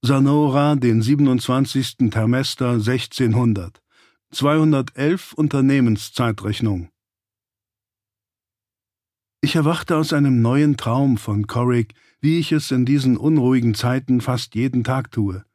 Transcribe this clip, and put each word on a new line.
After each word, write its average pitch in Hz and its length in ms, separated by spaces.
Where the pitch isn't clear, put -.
Sanora, 139 760
den 117 260
siebenundzwanzigsten 131 1080
Termester 123 640
sechzehnhundert, 113 1000
zweihundertelf 151 1040
Unternehmenszeitrechnung. 117 1500
Ich 143 120
erwachte 160 420
aus 156 160
einem 139 300
neuen 139 340
Traum 127 420
von 104 280
Corrick, 120 480
wie 160 180
ich 160 120
es 151 200
in 127 140
diesen 131 320
unruhigen 127 580
Zeiten 127 460
fast 123 360
jeden 123 260
Tag 127 300
tue. 98 320